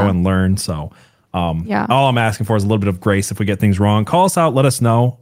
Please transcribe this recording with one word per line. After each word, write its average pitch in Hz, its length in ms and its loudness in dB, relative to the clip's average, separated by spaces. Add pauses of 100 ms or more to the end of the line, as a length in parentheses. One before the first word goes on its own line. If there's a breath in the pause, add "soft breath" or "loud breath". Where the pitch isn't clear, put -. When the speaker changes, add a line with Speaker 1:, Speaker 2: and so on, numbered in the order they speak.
Speaker 1:
grow 101 80 2
and 90 120 0
learn. 92 360 0
So, 78 320 -8 (420 soft breath)
um, 85 340 -4
Speaker 2:
Yeah. 208 220 -2
Speaker 1:
all 135 220 2
I'm 123 80 0
asking 113 260 -2
for 110 120 -2
is 101 60 -2
a 101 40 -4
little 110 120 0
bit 101 100 0
of 92 120 -4
grace 98 300 0
if 98 80 -10
we 104 80 -2
get 101 120 -2
things 101 220 2
wrong. 104 240 2
Call 175 220 2
us 185 100 -2
out. 165 180 2
Let 135 120 2
us 131 160 0
know 120 400 2